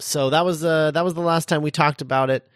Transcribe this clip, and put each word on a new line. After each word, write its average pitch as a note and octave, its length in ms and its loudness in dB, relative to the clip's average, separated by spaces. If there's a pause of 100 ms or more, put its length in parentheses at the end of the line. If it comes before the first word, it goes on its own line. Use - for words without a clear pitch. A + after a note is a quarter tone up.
so C3+ 300 -2
that D#3+ 140 2
was, E3 200 -2
uh, D#3 260 2
that E3 140 0
was F3+ 100 -2
the E3+ 60 -6
last E3 280 0
time D3+ 140 0
we D3+ 80 -2
talked D3 320 0
about C3 280 0
it. C3 260 -4